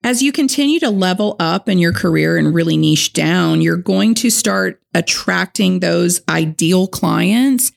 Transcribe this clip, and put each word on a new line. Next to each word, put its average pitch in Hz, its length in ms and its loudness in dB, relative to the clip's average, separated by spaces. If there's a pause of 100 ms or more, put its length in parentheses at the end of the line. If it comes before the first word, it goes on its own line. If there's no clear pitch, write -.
As 247 180 -2
you 269 120 0
continue 285 480 0
to 302 100 0
level 190 480 0
up 170 300 -2
in 190 100 2
your 170 140 2
career 160 440 0
and 151 160 2
really 165 240 0
niche 156 360 2
down, 160 500 0
you're 165 140 0
going 190 380 0
to 226 160 0
start 190 520 -2 (120)
attracting 185 840 -2
those 175 500 0
ideal 160 600 0
clients 240 880 0